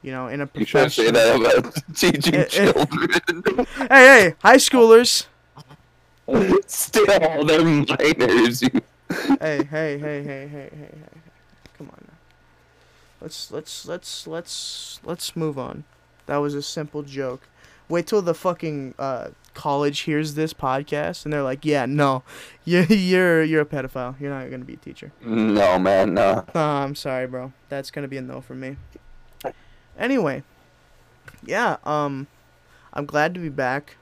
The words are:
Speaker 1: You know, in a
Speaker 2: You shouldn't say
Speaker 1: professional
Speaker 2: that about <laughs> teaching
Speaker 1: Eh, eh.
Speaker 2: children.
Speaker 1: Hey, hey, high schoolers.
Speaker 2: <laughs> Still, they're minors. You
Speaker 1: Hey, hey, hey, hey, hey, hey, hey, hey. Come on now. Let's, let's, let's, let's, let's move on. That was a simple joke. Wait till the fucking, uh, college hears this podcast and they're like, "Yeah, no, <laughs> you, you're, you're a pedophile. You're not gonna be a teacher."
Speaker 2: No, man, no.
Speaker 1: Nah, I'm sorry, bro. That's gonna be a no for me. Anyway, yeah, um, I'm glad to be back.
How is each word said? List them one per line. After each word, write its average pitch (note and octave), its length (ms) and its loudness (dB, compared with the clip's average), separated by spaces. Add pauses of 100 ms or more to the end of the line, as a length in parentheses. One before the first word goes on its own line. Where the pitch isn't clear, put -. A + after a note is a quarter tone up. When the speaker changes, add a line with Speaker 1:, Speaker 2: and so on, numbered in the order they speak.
Speaker 1:
You C3+ 100 -14
know, B2+ 160 -10
in C#3 120 -8
a C#3 140 -8
Speaker 2:
You - 100 -4
shouldn't C3+ 280 2
say A2+ 180 2
Speaker 1:
professional A#2 320 6
Speaker 2:
that A#2+ 160 4
about - 160 -4 (120)
<laughs> D#3 100 -16
teaching E3 380 0
Speaker 1:
Eh, F#3 60 2
eh. F3 60 2
Speaker 2:
children. E3+ 1200 -2 (100)
Speaker 1:
Hey, C4+ 120 -6
hey, B3+ 540 10
high A#3 140 10
schoolers. A#3+ 720 6 (1000)
Speaker 2:
<laughs> C4 400 2
Still, - 400 0 (380)
they're D#3+ 200 4
minors. B2+ 960 2
You B2+ 80 4 (720)
Speaker 1:
Hey, D3 240 -2
hey, D3+ 340 -4
hey, - 0 -
hey, - 0 -
hey, D3 240 -8
hey, C#3 260 -12
hey, D3 240 -16
hey. D3+ 480 -20 (580)
Come D3 120 -20
on - 160 -20
now. - 80 -20 (1040)
Let's, - 300 -16
let's, - 360 -14
let's, - 400 -14
let's, - 760 -14
let's - 320 -10
move D#3 220 -6
on. C3 260 -14 (420)
That C#3+ 100 -6
was D3 180 -4
a C#3+ 80 -8
simple D3 400 -10
joke. C3+ 460 -12 (400)
Wait E3+ 180 -4
till G#3+ 140 0
the F3 140 -2
fucking, D#3 640 -6
uh, C3+ 300 -8 (260)
college C#3+ 460 -2
hears D3+ 340 -4
this D#3 180 -4
podcast D3 720 -6
and D3+ 80 -8
they're D3 100 -4
like, C3+ 220 -6
"Yeah, C#3+ 220 0
no, C#3 360 0 (220)
<laughs> - 200 -20
you, F3 180 2
you're, F3+ 600 2
you're D#3 200 0
a D3 40 -2
pedophile. C3 540 -10
You're C#3+ 100 -10
not C3 200 -12
gonna B2+ 160 -14
be C3 80 -16
a - 20 -20
teacher." - 340 -20 (140)
Speaker 2:
No, G#2 540 2
man, F#2+ 360 2
no. G2 300 2 (100)
Speaker 1:
Nah, D3+ 300 -2
I'm C#3 100 -8
sorry, C3 320 -8
bro. B2+ 260 -14 (180)
That's C#3 200 -10
gonna C#3+ 180 -12
be C3+ 100 -12
a C3 40 -12
no B2+ 200 -14
for B2+ 120 -20
me. C3 220 -14 (1200)
Anyway, F#3 440 -4 (1040)
yeah, G3 400 -4
um, C#3+ 420 -4 (680)
I'm D3 140 -8
glad D3+ 280 -2
to F#3 60 -12
be E3 80 -8
back. C3+ 540 -6